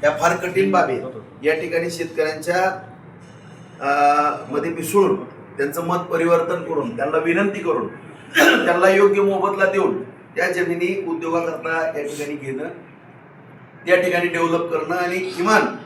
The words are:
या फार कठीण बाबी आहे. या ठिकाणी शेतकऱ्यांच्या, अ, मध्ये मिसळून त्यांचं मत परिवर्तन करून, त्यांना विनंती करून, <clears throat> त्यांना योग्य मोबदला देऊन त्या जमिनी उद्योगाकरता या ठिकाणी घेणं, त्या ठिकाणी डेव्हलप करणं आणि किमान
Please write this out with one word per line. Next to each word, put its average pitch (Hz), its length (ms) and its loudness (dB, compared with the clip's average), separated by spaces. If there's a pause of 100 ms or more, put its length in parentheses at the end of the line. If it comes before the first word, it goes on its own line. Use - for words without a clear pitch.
या - 180 2
फार 170 140 4
कठीण 190 360 0
बाबी 185 220 2
आहे. - 540 -6
या 160 80 2
ठिकाणी 170 360 -4
शेतकऱ्यांच्या, 165 720 -2 (1200)
अ, 139 80 -2 (640)
मध्ये 147 200 -2
मिसळून 185 520 2 (340)
त्यांचं 143 260 -2
मत 175 140 -2
परिवर्तन 170 680 0
करून, 139 340 -4
त्यांना 151 200 -2
विनंती 180 420 0
करून, 151 280 -2
<clears throat> - 800 2
त्यांना 175 240 4
योग्य 202 320 4
मोबदला 196 440 0
देऊन 190 380 0
त्या - 480 -4
जमिनी 175 560 -2
उद्योगाकरता 165 760 -4
या 151 180 -4
ठिकाणी 147 320 -8
घेणं, 135 340 -8 (1160)
त्या 180 100 6
ठिकाणी 175 320 2
डेव्हलप 170 440 0
करणं 160 240 -2
आणि 180 240 -2
किमान 190 460 2 (200)